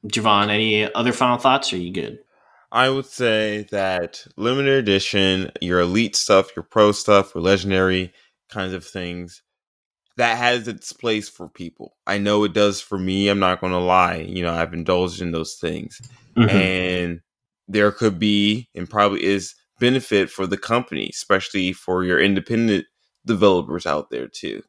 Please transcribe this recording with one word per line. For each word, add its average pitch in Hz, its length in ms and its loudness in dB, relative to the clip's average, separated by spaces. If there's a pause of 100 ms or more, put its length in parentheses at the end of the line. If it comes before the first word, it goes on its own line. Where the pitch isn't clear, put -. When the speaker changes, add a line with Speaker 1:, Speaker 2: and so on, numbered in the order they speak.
Speaker 1:
Javon, 104 420 2
any 107 460 0
other 120 160 0
final 123 260 2
thoughts, 135 360 0
or - 20 -6
are 92 40 -4
you 87 120 -8
good? 85 280 -8 (520)
Speaker 2:
I 127 180 2
would 135 160 -4
say 107 680 -2
that 92 540 -4 (120)
limited 135 380 0
edition, 98 760 2 (100)
your 87 200 2
elite 95 340 0
stuff, - 400 4
your - 80 -10
pro 104 280 4
stuff, 101 440 2
your 85 80 -6
legendary 92 680 2 (360)
kinds 95 240 -8
of 87 120 -12
things, 87 560 -12 (760)
that 117 200 0
has 123 300 0
its - 260 -12
place 110 360 -4
for 87 200 -18
people. - 460 -16 (100)
I 101 120 -2
know 104 260 2
it 98 100 -2
does 104 280 2
for - 160 -10
me. 95 320 0
I'm 101 100 2
not 92 220 2
gonna 90 180 -2
lie. 90 380 2
You 90 260 -8
know, 85 100 -2
I've 82 200 -4
indulged 90 480 -2
in 87 100 -6
those 82 240 -6
things. - 460 -8 (340)
Speaker 1:
Mm-hmm. 110 220 4
Speaker 2:
And 90 640 0 (480)
there 104 220 4
could 101 280 -2
be, 104 560 2
and 87 140 -8
probably 104 340 2
is, 95 320 -2 (240)
benefit 123 500 2
for 98 160 -6
the 92 120 -4
company, 113 560 -4
especially 95 600 -2
for 92 300 -2
your 90 160 2
independent 101 680 0 (400)
developers 90 600 2
out 73 240 -4
there 62 180 -8
too. - 420 -12